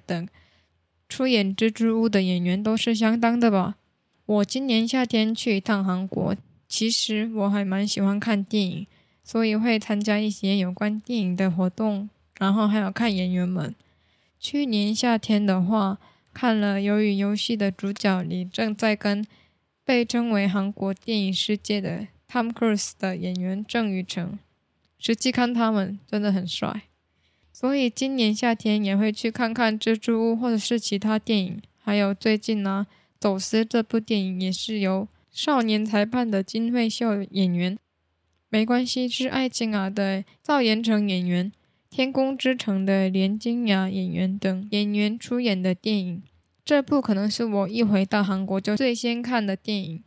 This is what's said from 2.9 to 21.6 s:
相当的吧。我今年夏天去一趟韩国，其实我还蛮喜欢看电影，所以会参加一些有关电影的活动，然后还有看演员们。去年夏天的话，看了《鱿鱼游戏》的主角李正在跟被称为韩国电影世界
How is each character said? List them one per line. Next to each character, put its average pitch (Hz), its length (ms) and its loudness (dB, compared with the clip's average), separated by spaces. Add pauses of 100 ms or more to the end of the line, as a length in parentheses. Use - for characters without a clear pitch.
相 226 240 2
当 233 200 2
的 233 120 4
吧。 196 240 2 (500)
我 208 200 2
今 262 200 -4
年 233 220 2
夏 254 180 2
天 220 280 2
去 220 240 0
一 190 40 -2
趟 202 220 0
韩 190 240 -2
国， 185 280 -2 (320)
其 220 220 -2
实 220 460 -2
我 202 140 0
还 202 140 0
蛮 196 240 0
喜 202 140 -2
欢 202 180 2
看 208 240 0
电 208 220 0
影， 170 220 -6 (420)
所 226 160 0
以 214 120 2
会 226 200 2
参 214 220 -2
加 208 180 0
一 214 120 0
些 196 280 0
有 180 140 0
关 208 300 -4
电 240 180 -4
影 180 160 0
的 190 160 2
活 185 180 2
动， 208 400 -4 (300)
然 196 140 2
后 214 120 2
还 208 140 2
有 190 100 0
看 220 240 0
演 185 160 0
员 180 180 0
们。 180 280 -4 (640)
去 285 260 -2
年 214 300 0
夏 233 220 2
天 208 280 2
的 190 160 2
话， 196 380 0 (340)
看 226 240 0
了 202 220 2
《鱿 202 200 2
鱼 208 160 2
游 202 200 0
戏》 220 220 -2
的 202 120 0
主 196 220 -4
角 190 300 0
李 180 240 -4
正 214 280 -2
在 214 220 0
跟 208 320 -2 (560)
被 240 220 2
称 233 240 -2
为 202 180 2
韩 196 240 0
国 196 220 -4
电 220 260 -4
影 190 140 0
世 208 240 -2
界 208 240 -4